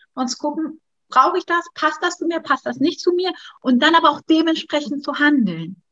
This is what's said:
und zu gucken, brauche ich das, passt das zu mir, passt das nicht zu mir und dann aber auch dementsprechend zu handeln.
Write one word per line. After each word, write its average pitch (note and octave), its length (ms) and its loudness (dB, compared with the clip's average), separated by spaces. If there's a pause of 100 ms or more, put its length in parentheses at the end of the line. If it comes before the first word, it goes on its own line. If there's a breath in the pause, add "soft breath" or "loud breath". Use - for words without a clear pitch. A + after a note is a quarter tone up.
(140)
und C4 140 -4
zu - 100 -8
gucken, D4+ 420 -6 (280)
brauche E4+ 300 2
ich - 80 -6
das, E4+ 180 -2 (100)
passt D#4 280 -2
das F4+ 160 -2
zu D#4+ 80 -6
mir, E4 140 -4
passt - 260 -4
das A#3+ 120 -6
nicht D4+ 220 0
zu F4 120 0
mir F4+ 200 -2 (280 loud breath)
und B3 220 2
dann D#4+ 120 6
aber E4 160 4
auch C#4+ 180 -2
dementsprechend D#4 760 0
zu C#4+ 140 -6
handeln. G3 720 0